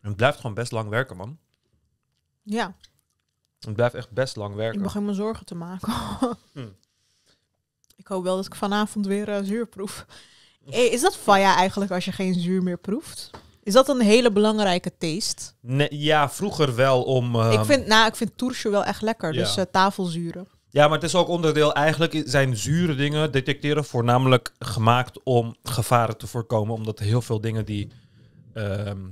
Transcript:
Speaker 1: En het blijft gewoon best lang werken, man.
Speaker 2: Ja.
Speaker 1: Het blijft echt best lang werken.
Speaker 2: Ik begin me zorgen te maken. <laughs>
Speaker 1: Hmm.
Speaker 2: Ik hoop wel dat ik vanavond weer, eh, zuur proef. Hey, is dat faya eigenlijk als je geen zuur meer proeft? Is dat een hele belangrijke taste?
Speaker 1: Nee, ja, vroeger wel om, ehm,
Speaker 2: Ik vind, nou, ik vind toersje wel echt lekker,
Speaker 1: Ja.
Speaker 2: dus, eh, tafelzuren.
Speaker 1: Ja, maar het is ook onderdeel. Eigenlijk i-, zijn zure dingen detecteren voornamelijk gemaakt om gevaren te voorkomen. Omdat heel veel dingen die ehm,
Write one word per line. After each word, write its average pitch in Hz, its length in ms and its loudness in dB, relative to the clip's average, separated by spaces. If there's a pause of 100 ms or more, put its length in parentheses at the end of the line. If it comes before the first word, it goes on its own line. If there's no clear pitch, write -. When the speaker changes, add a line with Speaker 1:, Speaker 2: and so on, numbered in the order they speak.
Speaker 1:
En 104 80 -14
het 104 80 -6
blijft 131 200 2
gewoon 107 180 -10
best 117 180 -8
lang 110 160 -6
werken, 110 280 -4
man. 110 220 -16 (1040)
Speaker 2:
Ja. 208 320 -6 (880)
Speaker 1:
Het 107 140 -10
blijft 120 200 0
echt - 160 -12
best 127 260 -4
lang 101 180 -8
werken. 110 240 -4
Speaker 2:
Ik 202 60 -2
begin 208 200 -4
me 208 80 -4
zorgen 214 340 -6
te - 80 -14
maken. 180 380 -8
<laughs> 226 460 -4 (140)
Speaker 1:
Hmm. 113 220 -14 (1200)
Speaker 2:
Ik - 100 -20
hoop 190 160 -6
wel 185 140 -2
dat 190 100 -6
ik - 80 -16
vanavond 208 520 -2
weer, 202 220 -2
eh, 202 160 -4
zuur 214 220 -4
proef. - 400 -12 (580)
Hey, 196 240 2
is 240 120 0
dat 381 160 2
faya 196 400 4
eigenlijk 196 360 0
als 180 120 -2
je 190 80 -6
geen 185 220 -2
zuur 180 280 0
meer 180 160 -4
proeft? - 520 -8 (320)
Is 202 100 -4
dat 254 160 8
een 262 120 2
hele 233 320 6
belangrijke 202 680 2
taste? - 600 -6
Speaker 1:
Nee, 135 300 0
ja, 147 400 2
vroeger 160 440 -2
wel 127 280 4
om, 123 340 0
ehm, 113 140 4 (100)
Speaker 2:
Ik 110 40 0
vind, 262 220 2
nou, 220 200 6
ik 226 100 -2
vind 226 220 -4
toersje 247 320 -4
wel 202 140 2
echt - 180 -4
lekker, 214 320 -4
Speaker 1:
Ja. - 80 -2
Speaker 2:
dus, - 140 -2
eh, 190 140 0
tafelzuren. 175 760 -2 (220)
Speaker 1:
Ja, 143 140 6
maar 151 120 4
het 139 100 -2
is - 80 -2
ook 175 140 4
onderdeel. 151 460 2
Eigenlijk 156 380 2
i-, 156 140 -2
zijn 127 300 2
zure 156 380 0
dingen 147 380 0
detecteren 143 520 -2
voornamelijk 123 720 2
gemaakt 117 640 0
om 117 400 0
gevaren 117 540 0
te - 100 -14
voorkomen. 113 480 -2
Omdat 110 240 -8
heel 113 240 0
veel 110 180 -4
dingen 110 240 -4
die 104 260 -6 (640)
ehm, 101 460 -6 (140)